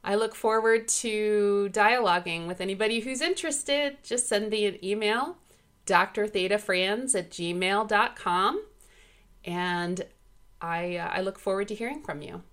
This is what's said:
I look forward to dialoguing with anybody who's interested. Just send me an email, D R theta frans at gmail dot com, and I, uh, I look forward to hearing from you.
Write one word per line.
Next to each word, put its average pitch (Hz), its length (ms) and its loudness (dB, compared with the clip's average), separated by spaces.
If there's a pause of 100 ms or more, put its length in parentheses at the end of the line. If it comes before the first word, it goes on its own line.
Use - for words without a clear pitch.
I 202 140 -2
look 220 180 0
forward 226 540 2
to 208 840 2
dialoguing 180 760 2
with 180 140 -6
anybody 214 400 0
who's 262 200 -4
interested. 294 800 0
Just - 260 -4
send 214 220 2
me 208 160 2
an 190 180 -2
email, 220 540 0 (480)
D 190 80 0
R 180 140 6
theta 208 500 0
frans 202 580 0
at 170 160 -4
gmail 185 560 0
dot 208 280 2
com, 202 480 0 (800)
and 175 640 -4 (560)
I, 170 340 -4
uh, 170 160 -6
I 190 100 -2
look 190 160 -4
forward 196 300 -2
to 208 80 -8
hearing 254 260 -8
from 151 200 -8
you. 175 320 -14